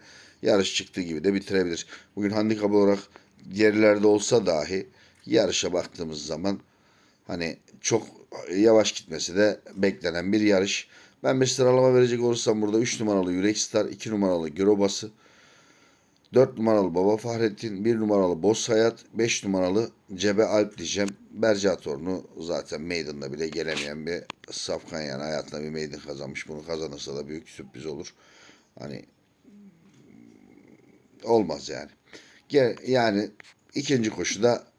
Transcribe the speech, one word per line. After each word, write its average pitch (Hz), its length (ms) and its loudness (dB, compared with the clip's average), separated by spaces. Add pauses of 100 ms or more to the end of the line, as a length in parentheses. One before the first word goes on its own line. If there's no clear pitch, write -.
(420)
Yarış 101 320 2
çıktığı - 260 -6
gibi 80 240 -4
de 98 100 4
bitirebilir. 95 520 -2 (300)
Bugün 101 140 0
handikap 107 420 0
olarak 101 260 4 (500)
gerilerde 107 580 4
olsa 104 400 4
dahi 85 400 -2 (400)
yarışa 98 460 0
baktığımız 80 540 -6
zaman 90 340 -4 (640)
hani 85 300 -6 (240)
çok - 260 -2 (480)
yavaş 107 380 6
gitmesi 82 440 -8
de 104 240 2 (160)
beklenen 92 560 -2
bir 107 80 2
yarış. 101 480 2 (360)
Ben 131 160 0
bir 131 60 4
sıralama 127 480 4
verecek 120 280 4
olursam 117 400 0
burada 107 160 2
üç - 220 -2
numaralı 98 320 0
Yürek 101 260 0
Star, - 280 -2
iki - 240 -10
numaralı 92 380 0
Gürobası, 101 640 2 (1200)
dört 131 240 4
numaralı 104 360 2
Baba 98 220 4
Fahrettin, 110 680 -4
bir 117 120 4
numaralı 98 460 2
Boz 110 260 2
Hayat, 117 360 2 (100)
beş 113 300 0
numaralı 98 460 0 (240)
Cebe 101 300 2
Alp 104 340 0
diyeceğim. 90 320 -4 (200)
Berca 101 460 0
torunu 82 500 -6 (140)
zaten 82 400 -6
meydanına 73 520 -8
bile 80 160 -6
gelemeyen 78 580 -6
bir 85 160 -6 (280)
safkan 82 500 -10
yani. 69 220 -8
Hayatında 76 400 -8
bir 78 80 -10
maiden 76 300 -10
kazanmış. 69 480 -12
Bunu 78 180 -14
kazanırsa 71 500 -8
da 71 120 -10
büyük 80 200 -12
sürpriz 67 380 -16
olur. 73 280 -12 (640)
Hani 67 260 -14 (2250)
olmaz 85 440 0
yani. 73 220 -12 (600)
Ge-, 127 400 2
yani 107 400 2 (440)
ikinci 123 360 0
koşuda 98 540 0 (140)